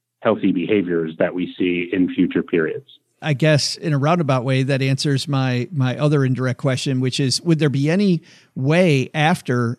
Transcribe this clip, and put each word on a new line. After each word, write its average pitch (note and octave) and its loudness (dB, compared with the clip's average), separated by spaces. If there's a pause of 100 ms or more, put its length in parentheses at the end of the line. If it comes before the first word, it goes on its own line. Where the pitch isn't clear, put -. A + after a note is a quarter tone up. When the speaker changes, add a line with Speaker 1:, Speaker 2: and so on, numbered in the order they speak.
(200)
Speaker 1:
healthy G#2 0
behaviors F2 0
that F2 0
we F2 -6
see F2 -2
in F#2 0
future - 0
periods. - -4 (240)
Speaker 2:
I D#3 -2
guess D3+ 2
in E3 -4
a C#3+ 2
roundabout C#3 0
way, C3 0
that C3 0
answers C3+ 0
my, C3 -2
my B2+ 0
other D3 2
indirect B2+ 0
question, C3 -2
which B2+ -2
is, C3 0
would E3 0
there D3+ 2
be C#3 0
any F#3 2 (320)
way D3 2
after C3 0